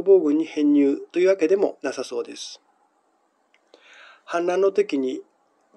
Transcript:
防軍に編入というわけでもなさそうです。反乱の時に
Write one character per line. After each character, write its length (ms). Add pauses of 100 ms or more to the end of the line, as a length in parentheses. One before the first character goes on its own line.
防 160
軍 160
に 80
編 260
入 260 (140)
と 80
い 60
う 20
わ 80
け 140
で 80
も 240
な 100
さ 140
そ 160
う 20
で 140
す。 240 (1600)
反 220
乱 160
の 100
時 260
に 240 (560)